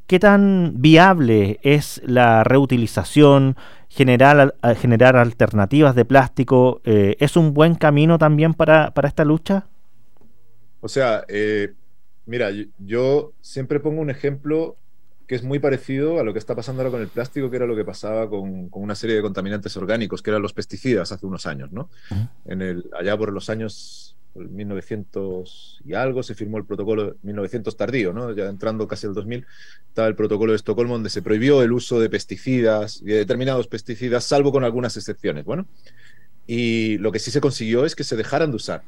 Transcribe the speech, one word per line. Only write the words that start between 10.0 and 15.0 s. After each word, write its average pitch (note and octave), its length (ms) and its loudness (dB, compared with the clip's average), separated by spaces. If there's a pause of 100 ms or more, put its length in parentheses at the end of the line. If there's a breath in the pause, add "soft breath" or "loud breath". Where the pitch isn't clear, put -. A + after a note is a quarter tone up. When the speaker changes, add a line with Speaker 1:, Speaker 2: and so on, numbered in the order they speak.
Speaker 2:
O A2 80 -12
sea, A#2+ 400 0
eh, G#2 440 -2 (520)
mira, A2+ 260 -4
yo, G2+ 140 -8 (140)
yo B2 600 -2
siempre C3+ 380 -8
pongo D3+ 220 -4
un D3+ 100 -6
ejemplo D3 640 -6 (520)